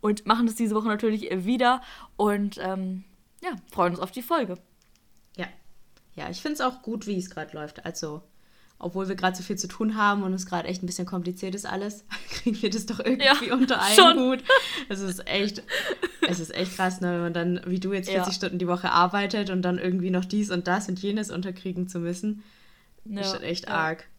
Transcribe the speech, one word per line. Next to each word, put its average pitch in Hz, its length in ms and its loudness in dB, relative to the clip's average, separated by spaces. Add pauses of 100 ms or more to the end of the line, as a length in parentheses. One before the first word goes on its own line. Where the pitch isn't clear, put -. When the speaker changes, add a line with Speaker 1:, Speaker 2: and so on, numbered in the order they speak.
Speaker 1:
und 208 240 0
machen 233 220 4
das 220 80 -2
diese 220 180 0
Woche 214 140 0
natürlich 214 400 0 (180)
wieder 247 360 2 (340)
und, 202 440 0
ähm, 190 440 -4 (400)
ja, 349 80 -4 (200)
freuen 175 220 2
uns 180 60 -6
auf 185 120 -6
die 254 120 -10
Folge. 240 320 0 (800)
Speaker 2:
Ja. 185 80 -6 (720)
Ja, 151 160 -10
ich 180 100 -12
find's 302 200 -6
auch 254 220 -4
gut, 220 220 -8
wie 208 120 -2
es 180 120 -6
grad 156 240 -10
läuft. 151 320 -12
Also, 165 360 -8 (580)
obwohl 185 280 -4
wir 190 80 -4
grad 185 220 0
so - 60 -10
viel 202 120 -4
zu 190 120 -6
tun 214 300 -2
haben 202 260 2
und 190 100 0
es 185 140 -4
grad 175 180 -2
echt 180 160 -6
ein 185 60 -4
bisschen 180 180 -4
kompliziert 180 480 -4
ist 202 140 -8
alles, 202 380 -6 (160)
<laughs> - 80 -12
kriegen - 300 -2
wir 208 120 2
das 208 160 -2
doch 233 120 -4
irgendwie 254 260 2 (220)
Speaker 1:
Ja, - 60 2
Speaker 2:
unter 262 280 4
einen 202 140 6
Speaker 1:
schon. 339 240 12
Speaker 2:
Hut. 254 240 4 (460)
Es 196 100 -4
ist 185 280 -4
echt, 202 340 -2 (680)
es 175 120 0
ist 160 160 -6
echt 185 200 -4
krass, 185 260 0
ne, 180 120 0
wenn 175 80 0
man 170 120 -2
dann, 175 340 0
wie 185 120 0
du 190 140 -2
jetzt, 185 160 -2
Speaker 1:
Ja. 196 60 0
Speaker 2:
vierzig 185 200 0
Stunden 180 240 -4
die 175 80 0
Woche 175 240 0
arbeitet 196 600 2
und 185 100 0
dann 180 160 2
irgendwie 185 340 0
noch 180 140 2
dies 202 240 0
und 180 180 -2
das 196 220 0
und 185 100 -4
jenes 208 300 -2
unterkriegen 180 580 -4
zu 180 120 -6
müssen. 180 440 -4 (600)
Speaker 1:
Ja, 202 160 -6
Speaker 2:
Ist 196 120 -2
schon - 100 -6
echt 175 240 -4
Speaker 1:
ja. - 80 -4
Speaker 2:
arg. 160 320 -2 (100)